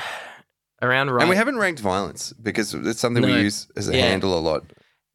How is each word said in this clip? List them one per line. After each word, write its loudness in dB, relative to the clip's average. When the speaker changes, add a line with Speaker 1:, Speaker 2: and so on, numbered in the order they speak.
Speaker 1:
around 2
Speaker 2:
And 0
we 4
Speaker 1:
right 4
Speaker 2:
haven't 0
ranked -2
violence -2
because -2
it's -4
something 2
Speaker 1:
No. 2
Speaker 2:
we 4
use -2
as -6
a 0
Speaker 1:
Yeah. 4
Speaker 2:
handle 2
a 0
lot. 0